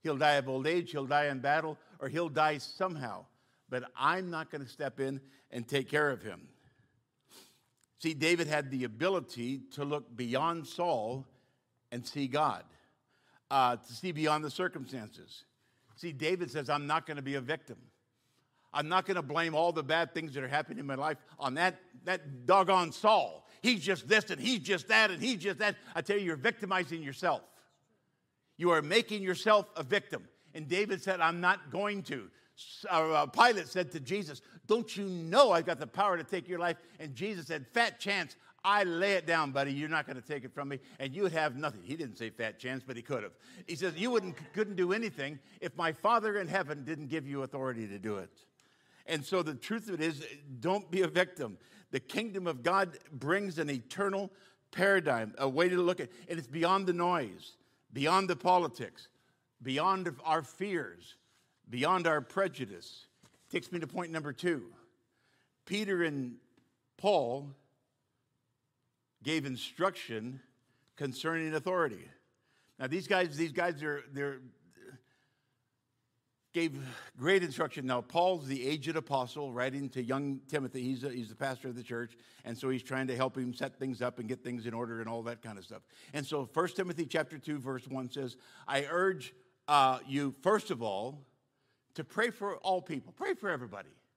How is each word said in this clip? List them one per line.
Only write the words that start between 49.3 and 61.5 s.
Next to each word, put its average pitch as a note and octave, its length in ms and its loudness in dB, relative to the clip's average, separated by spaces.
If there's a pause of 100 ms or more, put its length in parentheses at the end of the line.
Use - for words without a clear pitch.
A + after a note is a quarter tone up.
the D3+ 100 -2
truth A3 340 -6
of G3 60 -6
it D#3 80 -4
is, D#3 240 -2 (340)
don't F#3 300 0
be F#3 140 2
a E3+ 40 4
victim. D3+ 520 0 (320)
The C3+ 80 -2
kingdom G3 480 -4
of C3 160 -4
God F#3 340 2 (140)
brings E3 480 0
an D3 100 -2
eternal G3 640 -4 (380)
paradigm, D3+ 680 4
a C#3 100 2
way D#3+ 220 4
to F3+ 80 2
look F3+ 220 4
at, - 100 -6 (180)
and E3+ 120 -4
it's B2+ 80 -12
beyond F3 400 4
the F3 60 2
noise, E3+ 640 -2 (380)
beyond F3 380 4
the E3 40 4
politics, D#3+ 760 2 (520)
beyond E3 520 0 (120)
our D#3+ 160 4
fears, C#3 760 -6 (540)